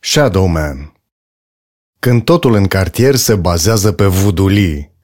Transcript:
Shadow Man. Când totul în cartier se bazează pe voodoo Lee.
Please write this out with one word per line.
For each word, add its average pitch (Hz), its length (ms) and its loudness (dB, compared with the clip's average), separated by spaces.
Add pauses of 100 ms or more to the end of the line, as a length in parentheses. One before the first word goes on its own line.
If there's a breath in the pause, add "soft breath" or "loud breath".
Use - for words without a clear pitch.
Shadow 95 400 0
Man. 76 460 -4 (1080)
Când 120 240 0
totul 160 300 2
în 101 120 2
cartier 98 500 0
se 120 200 0
bazează 92 560 0
pe 98 140 -2
voodoo 95 420 0
Lee. 90 440 -2 (120)